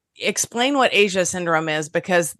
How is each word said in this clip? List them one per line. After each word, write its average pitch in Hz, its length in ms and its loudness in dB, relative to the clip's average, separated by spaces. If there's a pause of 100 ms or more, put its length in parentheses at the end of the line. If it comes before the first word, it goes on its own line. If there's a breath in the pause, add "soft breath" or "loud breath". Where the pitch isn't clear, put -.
(180)
explain 233 580 -2
what 262 160 4
Asia 190 360 2
syndrome 165 420 -2
is, 151 200 -4
because 175 500 0